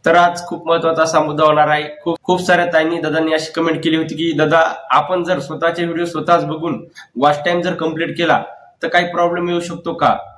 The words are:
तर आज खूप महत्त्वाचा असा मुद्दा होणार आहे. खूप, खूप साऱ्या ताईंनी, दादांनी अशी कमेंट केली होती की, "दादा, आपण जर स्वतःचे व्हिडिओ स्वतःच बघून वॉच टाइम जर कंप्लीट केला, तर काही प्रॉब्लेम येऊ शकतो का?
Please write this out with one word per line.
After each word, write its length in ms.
तर 80
आज 320
खूप 220
महत्त्वाचा 340
असा 180
मुद्दा 240
होणार 240
आहे. 160
खूप, 200
खूप 200
साऱ्या 240
ताईंनी, 340
दादांनी 320
अशी 200
कमेंट 320
केली 120
होती 180
की, 240
"दादा, 240
आपण 340
जर 140
स्वतःचे 460
व्हिडिओ 200
स्वतःच 400
बघून 400
वॉच 280
टाइम 160
जर 140
कंप्लीट 440
केला, 240
तर 60
काही 180
प्रॉब्लेम 420
येऊ 120
शकतो 340
का? 220